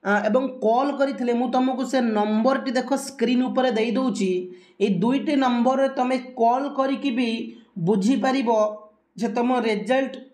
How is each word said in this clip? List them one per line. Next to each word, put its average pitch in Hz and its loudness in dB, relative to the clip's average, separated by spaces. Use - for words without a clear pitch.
ଆ, 196 0
ଏବଂ 262 2
କଲ୍ 262 0
କରିଥିଲେ। 254 0
ମୁଁ 240 0
ତମକୁ 262 0
ସେ 262 0
ନମ୍ବରଟି 226 0
ଦେଖ 247 -2
ସ୍କ୍ରିନ୍ 247 0
ଉପରେ 254 0
ଦେଇ 220 0
ଦେଉଛି। 208 0
ଏଇ 214 2
ଦୁଇଟି 247 2
ନମ୍ବରରେ 262 2
ତମେ 262 -2
କଲ୍ 247 0
କରିକି 269 -2
ବି 233 0
ବୁଝିପାରିବ 220 2
ଯେ 233 -2
ତମ 240 0
ରେଜଲ୍ଟ 226 0